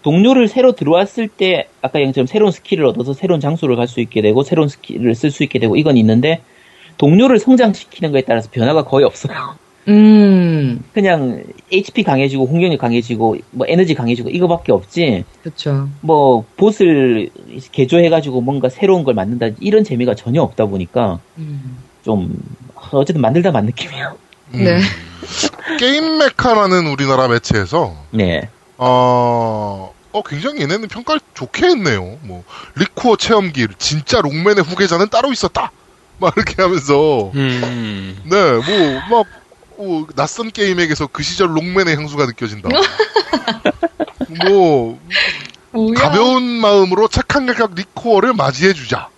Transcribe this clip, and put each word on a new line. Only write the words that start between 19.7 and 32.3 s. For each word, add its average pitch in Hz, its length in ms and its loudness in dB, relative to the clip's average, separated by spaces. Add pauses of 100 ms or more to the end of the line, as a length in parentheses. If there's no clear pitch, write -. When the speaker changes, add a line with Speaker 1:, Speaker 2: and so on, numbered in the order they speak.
Speaker 1:
재미가 120 320 -2
전혀 131 260 -2
없다 113 260 -2
보니까 95 520 -4 (180)
Speaker 2:
음. 139 400 -12 (260)
Speaker 1:
좀 98 300 -4 (580)
어쨌든 143 300 0
만들다 165 300 2
만 107 140 0
느낌이에요. - 520 -8 (360)
Speaker 3:
음. 190 100 -2
Speaker 2:
네. 175 160 2 (1000)
Speaker 3:
게임 302 380 0
메카라는 208 680 2
우리나라 135 400 0
매체에서 113 680 -2 (160)
Speaker 1:
네. 95 380 -2 (280)
Speaker 3:
어, 120 1160 0 (180)
어, 214 120 -4
굉장히 226 380 -8
얘네는 196 280 -4
평가를 294 320 -4 (120)
좋게 - 340 -4
했네요. 131 560 -2
뭐, 90 200 -16 (320)